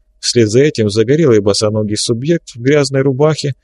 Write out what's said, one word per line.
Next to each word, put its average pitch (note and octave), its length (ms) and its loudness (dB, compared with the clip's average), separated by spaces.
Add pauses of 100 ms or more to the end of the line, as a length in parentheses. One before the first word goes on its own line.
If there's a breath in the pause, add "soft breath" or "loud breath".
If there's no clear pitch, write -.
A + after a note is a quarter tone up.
(200)
Вслед A2 300 0
за A#2+ 100 4
этим A#2 300 0
загорелый A#2 500 2
босоногий G#2+ 560 -2
субъект C3+ 580 -4
в A#2 60 -16
грязной C3+ 400 0
рубахе, C#3+ 640 0